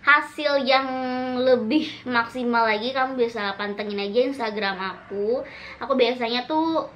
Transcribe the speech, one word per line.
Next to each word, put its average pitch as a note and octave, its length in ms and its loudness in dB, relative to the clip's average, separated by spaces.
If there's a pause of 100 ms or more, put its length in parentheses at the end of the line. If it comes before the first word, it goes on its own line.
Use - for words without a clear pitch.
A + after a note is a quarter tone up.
hasil D4 580 2
yang C4+ 240 4 (540)
lebih B3+ 480 4 (160)
maksimal A#3+ 640 0
lagi, A#3 240 0
kamu C4 240 -2
bisa A3+ 400 -2
pantengin G#3 400 -4
aja G3+ 220 0 (100)
Instagram G#3+ 480 -4
aku. G3+ 640 -4 (400)
Aku B3+ 160 0
biasanya B3 480 0
tuh D#4 400 0 (100)